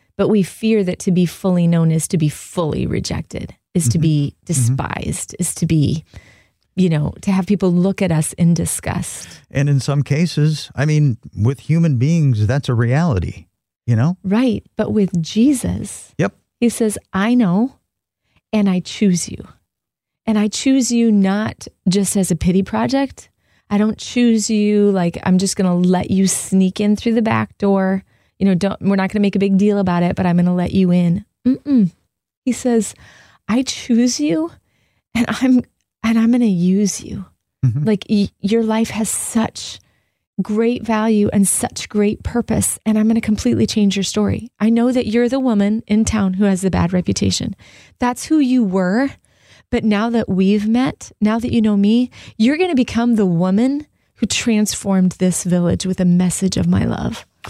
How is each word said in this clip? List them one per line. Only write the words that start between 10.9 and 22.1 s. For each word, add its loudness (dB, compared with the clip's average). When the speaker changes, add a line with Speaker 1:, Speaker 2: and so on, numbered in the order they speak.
Speaker 2:
with 0
human 0
beings, 2
that's -2
a 0
reality, 0
you 2
know? 0
Speaker 1:
Right. 0
But -2
with 0
Jesus, -2
Speaker 2:
Yep. -2
Speaker 1:
he 0
says, -2
"I 0
know, 2
and 2
I 0
choose 0
you. -14
And 0
I 2
choose 0
you 2
not 0
just 0